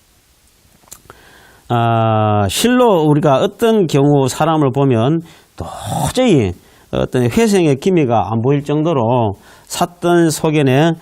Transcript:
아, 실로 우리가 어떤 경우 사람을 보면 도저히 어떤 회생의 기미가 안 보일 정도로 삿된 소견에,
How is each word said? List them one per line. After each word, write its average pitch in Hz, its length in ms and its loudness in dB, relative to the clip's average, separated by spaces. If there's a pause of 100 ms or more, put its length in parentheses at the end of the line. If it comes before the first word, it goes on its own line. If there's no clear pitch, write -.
(1700)
아, 113 800 0
실로 233 540 0
우리가 147 380 2
어떤 208 460 0
경우 139 400 2
사람을 156 440 0
보면 135 480 0 (380)
도저히 147 960 -2 (380)
어떤 123 320 -2
회생의 175 520 2
기미가 127 560 0
안 117 100 -2
보일 139 220 0
정도로 131 720 0 (320)
삿된 175 640 0
소견에, 156 720 0